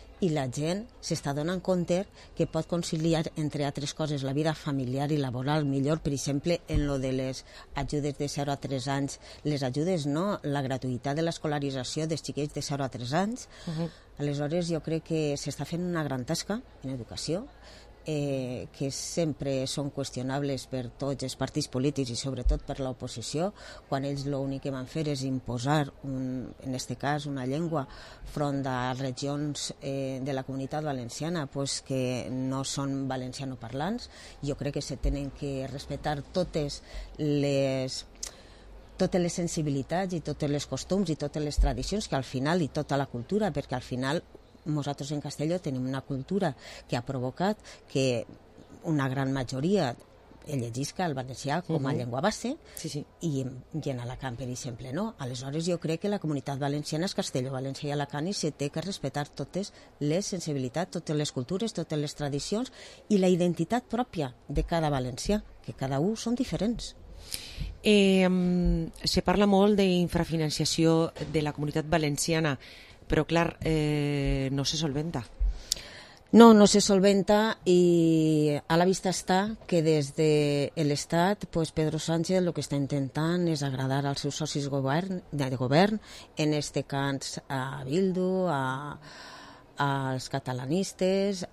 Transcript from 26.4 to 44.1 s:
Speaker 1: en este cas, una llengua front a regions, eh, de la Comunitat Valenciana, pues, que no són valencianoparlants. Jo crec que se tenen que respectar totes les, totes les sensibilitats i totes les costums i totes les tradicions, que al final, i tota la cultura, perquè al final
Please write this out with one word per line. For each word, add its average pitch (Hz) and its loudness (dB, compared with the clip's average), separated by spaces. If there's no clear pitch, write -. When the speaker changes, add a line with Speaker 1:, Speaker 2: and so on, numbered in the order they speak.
Speaker 1:
en 131 -4
este 123 -8
cas, 147 -2
una 135 -4
llengua 156 -2
front 143 -2
a 127 -2
regions, 139 -4
eh, 135 -4
de 135 -2
la 131 -4
Comunitat 135 -4
Valenciana, 147 -4
pues, 139 -4
que 127 -2
no 131 -2
són 135 -2
valencianoparlants. 131 -6
Jo 143 -2
crec 143 -4
que 143 -4
se 139 -6
tenen 139 0
que 135 -6
respectar 143 -4
totes 160 -2
les, 139 0
totes 185 2
les 175 2
sensibilitats 165 -2
i 160 -4
totes 147 -2
les 147 -2
costums 180 0
i 151 0
totes 147 -4
les 147 -2
tradicions, 139 2
que 139 0
al - -6
final, 151 0
i 139 0
tota 143 0
la 135 -4
cultura, 185 -2
perquè 139 -4
al - -
final 135 -2